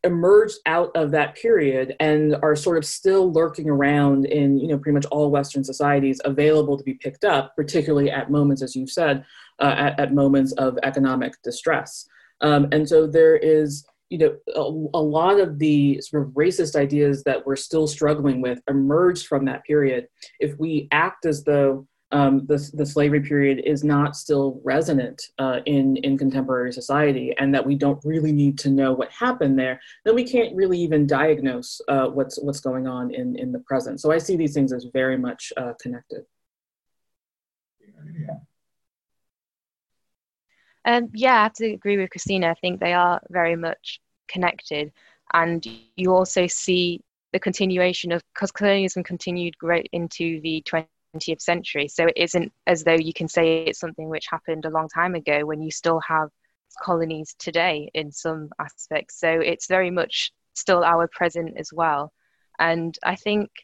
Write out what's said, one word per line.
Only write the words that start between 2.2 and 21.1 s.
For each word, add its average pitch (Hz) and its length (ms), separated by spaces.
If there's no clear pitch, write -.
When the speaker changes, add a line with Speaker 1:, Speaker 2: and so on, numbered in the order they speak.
Speaker 1:
are 151 120
sort 165 220
of 151 80
still 190 460
lurking 160 360
around 143 580
in, 139 320
you 139 100
know, 151 100
pretty 147 160
much 143 140
all 147 240
Western 139 320
societies, 139 600
available 147 540
to 139 60
be 135 100
picked - 320
up, 143 300
particularly 147 560
at 131 180
moments, 143 320
as 131 140
you've 131 160
said, 143 340
uh, 139 160
at, 143 240
at 139 140
moments 139 400
of 131 300
economic 131 500
distress. - 640
Um, 143 300
and 151 160
so 156 200
there 160 300
is, 151 500
you 175 100
know, 156 180
a, 156 420
a 160 40
lot 160 380
of 165 180
the 143 440
sort 143 260
of - 60
racist 165 420
ideas 143 480
that 135 220
we're 135 100
still 156 320
struggling 147 520
with 127 300
emerged 156 560
from 135 200
that 135 200
period. 135 420
If 147 200
we 156 320
act 160 340